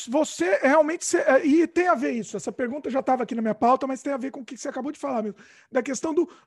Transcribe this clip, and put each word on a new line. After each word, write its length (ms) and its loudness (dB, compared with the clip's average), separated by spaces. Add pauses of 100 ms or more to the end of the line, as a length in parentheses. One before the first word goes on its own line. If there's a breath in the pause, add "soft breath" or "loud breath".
você 540 0
realmente, 420 4
cê, 140 0
é, 260 4
e 220 4
tem 220 2
a 80 4
ver 160 -2
isso, 240 -6
essa 160 -6
pergunta 360 -6
já 140 0
tava 220 0
aqui 100 -6
na 80 -2
minha 120 0
pauta, 340 2
mas 140 -6
tem 100 -4
a 40 -2
ver 140 -6
com 100 -12
o 40 -14
que 120 -16
você 120 -10
acabou 240 -6
de 60 -16
falar 260 -4
mesmo, 120 -8 (340 soft breath)
da 120 0
questão 320 -4
do, 140 2 (180 loud breath)